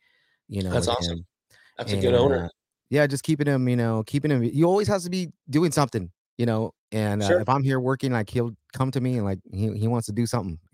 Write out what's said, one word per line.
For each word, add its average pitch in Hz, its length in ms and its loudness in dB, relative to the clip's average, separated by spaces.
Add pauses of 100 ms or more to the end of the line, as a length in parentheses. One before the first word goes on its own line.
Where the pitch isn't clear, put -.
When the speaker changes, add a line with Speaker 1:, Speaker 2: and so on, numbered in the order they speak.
(480)
Speaker 1:
you 98 140 -6
know, 92 140 -2
Speaker 2:
That's 120 120 0
Speaker 1:
with - 0 -
Speaker 2:
awesome. 85 300 -2
Speaker 1:
him. 90 80 -14 (520)
Speaker 2:
That's 110 140 -6
a 98 60 0
good 120 160 2
Speaker 1:
And, - 0 -
Speaker 2:
owner. 123 300 4
Speaker 1:
uh, 85 40 -6 (420)
yeah, 147 180 4
just 139 160 -4
keeping 147 240 0
him, 131 200 2
you 123 80 2
know, 113 280 0
keeping 147 280 -2
him, 123 100 2
he 135 220 2
always 196 240 2
has 190 160 0
to 175 60 -8
be 180 220 -4 (180)
doing 151 220 2
something, 110 400 0 (260)
you 117 80 0
know, 110 260 0 (200)
and, 104 300 0
uh, 101 120 4
Speaker 2:
Sure. 180 60 4
Speaker 1:
if 107 100 -4
I'm 135 140 2
here 135 160 0
working, 131 320 -2
like, 110 180 -2
he'll 120 220 -2 (220)
come 131 180 -2
to 135 100 -2
me 127 140 0
and, 107 100 -2
like, 95 140 -2 (120)
he, 104 260 -2
he 110 100 0
wants 117 200 -2
to 107 60 -6
do 117 120 0
something. 92 320 -6 (160)